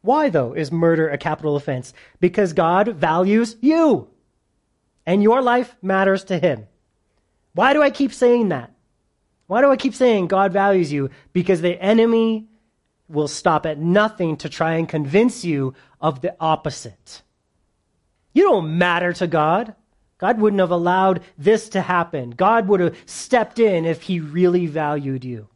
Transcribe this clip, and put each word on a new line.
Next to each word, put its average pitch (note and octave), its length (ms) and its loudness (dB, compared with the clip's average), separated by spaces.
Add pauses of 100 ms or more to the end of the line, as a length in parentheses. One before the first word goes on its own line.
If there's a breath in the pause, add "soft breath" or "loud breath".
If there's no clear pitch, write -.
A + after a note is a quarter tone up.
Why, C#4 300 0
though, C3+ 240 -2
is D#3 180 -6
murder E3 360 2
a C#3+ 100 -6
capital D3+ 360 -4
offense? C#3 380 -6 (260 soft breath)
Because F3+ 360 0
God F3+ 420 2
values F#3 640 0
you, D#4 480 2 (1000)
and G3 160 2
your A#3 200 4
life B3 380 0
matters F#3+ 440 0
to F3+ 140 -4
him. C3 280 -2 (880)
Why B3 180 2
do D4 100 2
I C#4 80 2
keep C#4 220 -4
saying A#3+ 360 2
that? C3+ 240 -6 (760)
Why A3+ 140 0
do C#4 80 4
I C4 60 2
keep C4 180 -4
saying A3 320 2
God F#3+ 260 0
values F#3+ 400 0
you? C#3 160 -4 (240 soft breath)
Because F3+ 300 0
the F3 180 -2
enemy A3+ 680 0 (600)
will D3 200 -4
stop D#3 360 -2
at D#3 140 -6
nothing F3 580 0
to D3 140 -10
try E3 240 -2
and E3 120 -2
convince D#3+ 560 0
you C#3 300 -4 (300 soft breath)
of D3 180 -2
the E3+ 180 -6
opposite. - 840 -6 (1120)
You D#4 80 6
don't F3+ 340 2
matter F3 380 0
to F3+ 120 -4
God. E3 480 0 (440)
God G#3+ 200 -2
wouldn't G#3 220 2
have F3+ 100 0
allowed F3+ 520 0 (160 loud breath)
this G#3+ 320 0
to F#3+ 100 -2
happen. E3+ 480 -2
God F#3+ 400 0
would G3 120 2
have E3+ 160 0 (100)
stepped - 520 -2
in F#3+ 280 2
if E3 160 -4
he F3+ 180 -4
really F3 460 0
valued D3 580 -4
you. A#2 300 -12